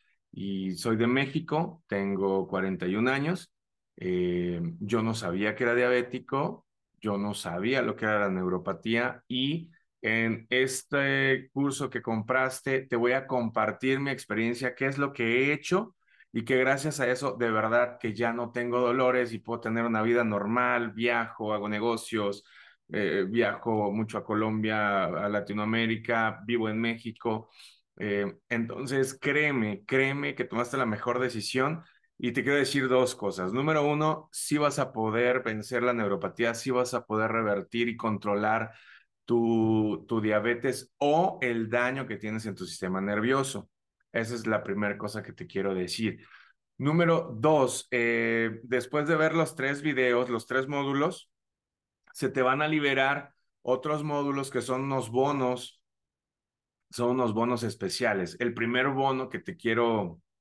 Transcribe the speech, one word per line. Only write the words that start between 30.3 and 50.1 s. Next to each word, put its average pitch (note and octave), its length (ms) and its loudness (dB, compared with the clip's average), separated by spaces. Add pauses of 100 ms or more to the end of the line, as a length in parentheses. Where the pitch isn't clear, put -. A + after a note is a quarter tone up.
que B2 100 -4
tomaste A#2+ 320 -4
la C3 80 2
mejor A2+ 320 -2
decisión B2+ 640 -2 (380)
y B2 120 -2
te B2 100 -2
quiero C#3+ 160 2
decir C#3 300 2
dos B2 260 4
cosas. F#2 400 -4
Número D3 340 2
uno, D3+ 440 0
sí - 260 -2
vas D3 220 2
a C3+ 120 -2
poder A#2 520 2
vencer A2+ 400 -2
la B2 100 4
neuropatía, G#2 600 0
sí C3 160 -4
vas B2 240 0
a A#2 100 -2
poder A2 260 0
revertir A2+ 580 0
y A2 60 -4
controlar G#2+ 760 0 (520)
tu, A2 840 4
tu A2+ 120 0
diabetes A#2 800 0
o D#3+ 460 4
el A#2 260 -2
daño B2 380 0
que G#2+ 100 -8
tienes G#2+ 300 -6
en G2 80 -6
tu F2+ 100 -10
sistema F#2 360 -4
nervioso. A2 680 0 (420)
Esa A2+ 220 -2
es A2+ 140 -6
la G#2+ 160 2
primera G2+ 340 -2
cosa G#2+ 240 -8
que G2 100 -14
te F2+ 140 -14
quiero G2 300 -2
decir. F#2+ 500 -4 (540)
Número E3 580 2
dos, C3+ 540 4
eh, A#2 720 0
después B2+ 440 0
de E3 80 4
ver D#3 200 2
los D#3+ 200 2
tres C#3 280 -2
videos, B2+ 440 2